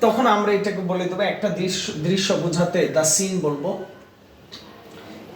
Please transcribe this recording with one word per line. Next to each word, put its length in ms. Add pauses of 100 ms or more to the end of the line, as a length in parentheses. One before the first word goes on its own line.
তখন 220 (100)
আমরা 240
এটাকে 220 (100)
বলে 180
দেবো 140 (100)
একটা 160 (100)
দৃশ্য, 240 (240)
দৃশ্য 200 (160)
বোঝাতে 360 (160)
the 180
scene 320
বলবো। 240 (1700)